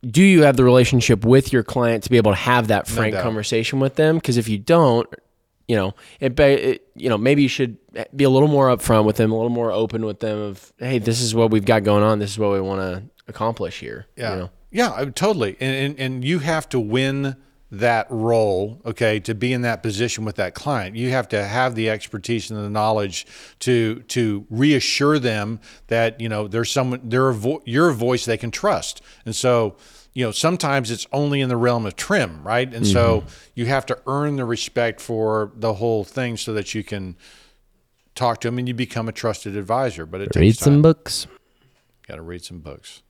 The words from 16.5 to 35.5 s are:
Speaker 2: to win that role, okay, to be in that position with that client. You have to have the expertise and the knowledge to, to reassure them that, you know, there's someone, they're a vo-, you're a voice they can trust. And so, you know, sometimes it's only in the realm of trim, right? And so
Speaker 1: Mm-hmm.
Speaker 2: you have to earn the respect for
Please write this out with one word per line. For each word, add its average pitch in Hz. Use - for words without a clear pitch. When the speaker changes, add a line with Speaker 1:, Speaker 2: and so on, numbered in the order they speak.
Speaker 2:
to 127
win 131
that 113
role, 110
okay, 110
to 113
be 123
in 127
that 117
position 110
with 104
that 92
client. 110
You 123
have 131
to 104
have 123
the 110
expertise 107
and 107
the 104
knowledge 107
to, 120
to 107
reassure 143
them 110
that, 117
you 117
know, 107
there's 113
someone, 127
they're 127
a 127
vo-, 120
you're 143
a 139
voice 120
they 113
can 120
trust. -
And 110
so, 117
you 127
know, 110
sometimes 139
it's 113
only 143
in 127
the 123
realm 120
of 98
trim, 98
right? 120
And 113
so 101
Speaker 1:
Mm-hmm. 78
Speaker 2:
you 120
have 135
to 127
earn 143
the 131
respect 117
for 110